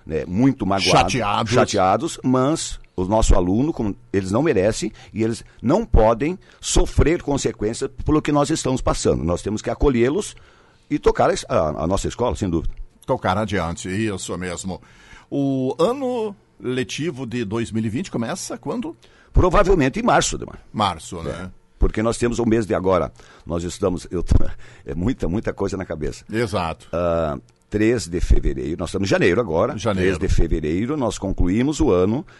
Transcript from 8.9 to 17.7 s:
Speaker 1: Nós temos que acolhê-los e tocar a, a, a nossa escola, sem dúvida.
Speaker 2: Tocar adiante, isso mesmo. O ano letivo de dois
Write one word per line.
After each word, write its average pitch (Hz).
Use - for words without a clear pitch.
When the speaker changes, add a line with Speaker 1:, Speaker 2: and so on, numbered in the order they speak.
Speaker 1:
Nós 87
temos 104
que -
acolhê-los 135
e 147
tocar 147
a, -
a, 78
a 80
nossa 95
escola, 117
sem 101
dúvida. 82
Speaker 2:
Tocar 107
adiante, 95
isso 98
mesmo. 90
O 135
ano 233
letivo 127
de 120
dois 110